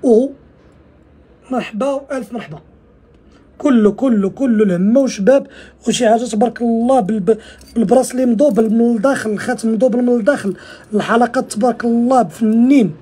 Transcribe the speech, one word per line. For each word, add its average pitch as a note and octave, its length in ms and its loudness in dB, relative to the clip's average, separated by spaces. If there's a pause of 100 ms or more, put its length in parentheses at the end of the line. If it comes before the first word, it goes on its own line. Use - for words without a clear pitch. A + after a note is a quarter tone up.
اورو. B3 280 2 (1200)
مرحبا A#3+ 400 -4
والف C#4 420 -8
مرحبا. D3+ 260 -12 (960)
كله، A3+ 340 4
كله، G#3 380 0
كله A3 340 0
الهمه G3+ 360 2
وشباب B3+ 480 0 (400)
وشي A3+ 220 0
حاجه A3+ 140 2
تبارك A#3 380 -4
الله A#3+ 380 0
بال-، G#3+ 380 -2 (380)
بالبراسلي B3 500 0
مدوبل A3+ 480 2
من A#3 220 2
الداخل، A3+ 340 -2
الخاتم A3+ 440 -4
مدوبل A#3+ 280 0
من A#3+ 80 0
الداخل، A#3 460 -2 (380)
الحلقات A#3+ 580 0
تبارك A#3 340 -2
الله A#3+ 380 0
فنين. A3+ 680 2 (100)